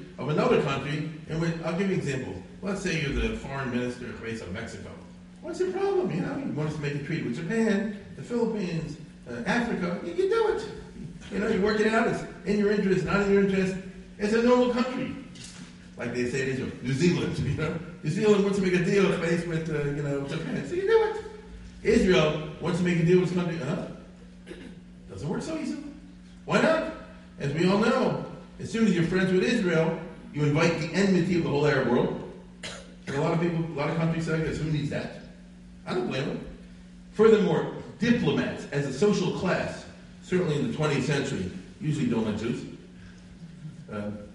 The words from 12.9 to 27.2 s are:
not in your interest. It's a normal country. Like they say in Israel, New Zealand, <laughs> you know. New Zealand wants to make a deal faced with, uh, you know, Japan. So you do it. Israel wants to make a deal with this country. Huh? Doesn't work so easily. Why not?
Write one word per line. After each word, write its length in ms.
not 160
in 120
your 100
interest. 320
It's 140
a 80
normal 320
country. 420
Like 160
they 160
say 140
in 60
Israel, 220
New 120
Zealand, 460
<laughs> 0
you 160
know. 200
New 60
Zealand 340
wants 160
to 40
make 100
a 100
deal 360
faced 280
with, 220
uh, 220
you 120
know, 240
Japan. 400
So 80
you 60
do 280
it. 160
Israel 680
wants 180
to 60
make 140
a 60
deal 140
with 100
this 80
country. 200
Huh? 300
Doesn't 180
work 140
so 160
easily. 260
Why 160
not? 320